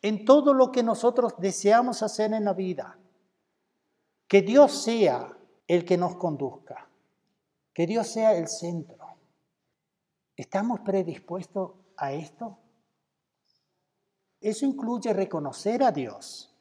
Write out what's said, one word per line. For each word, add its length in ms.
en 220
todo 280
lo 200
que 100
nosotros 560
deseamos 640
hacer 300
en 120
la 100
vida. 440
Que 160
Dios 400
sea 560
el 160
que 120
nos 200
conduzca. 760
Que 140
Dios 220
sea 260
el 140
centro. 500
¿Estamos 440
predispuestos 920
a 160
esto? 460
Eso 260
incluye 460
reconocer 720
a 80
Dios. 680